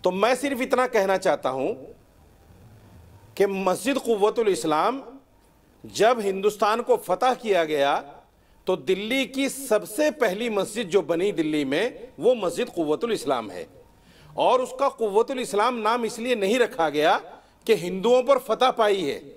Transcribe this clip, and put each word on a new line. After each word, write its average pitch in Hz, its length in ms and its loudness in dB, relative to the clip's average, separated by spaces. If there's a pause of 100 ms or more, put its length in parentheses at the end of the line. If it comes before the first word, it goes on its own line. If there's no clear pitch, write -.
तो 185 60 4
मैं 214 240 2
सिर्फ 262 260 -4
इतना 254 260 0
कहना 196 300 2
चाहता 165 320 0
हूं 131 200 -2 (1700)
कि 196 100 4
मस्जिद 196 520 0
कुव्वतुल 220 500 2
इस्लाम 180 540 0 (840)
जब 220 340 2
हिंदुस्तान 202 600 0
को 240 160 2
फतह 226 380 0
किया 190 300 0
गया 151 320 2 (720)
तो 185 100 0
दिल्ली 196 500 -2
की 269 220 -4
सबसे 214 600 0
पहली 233 400 -2
मस्जिद 202 380 -4
जो 180 140 4
बनी 170 300 0
दिल्ली 151 320 0
में, 160 440 -4 (120)
वो 226 140 4
मस्जिद 208 340 -2
कुव्वतुल 160 440 -2
इस्लाम 127 380 -2
है। 90 160 -10 (680)
और 240 260 2
उसका 277 260 -2
कुव्वतुल 233 520 0
इस्लाम 220 340 0
नाम 226 300 0
इसलिए 226 300 -4
नहीं 208 240 0
रखा 170 300 0
गया 151 280 2 (500)
कि 226 80 4
हिंदुओं 190 480 2
पर 262 160 4
फतह 247 320 0
पाई 208 320 2
है 131 200 -4 (140)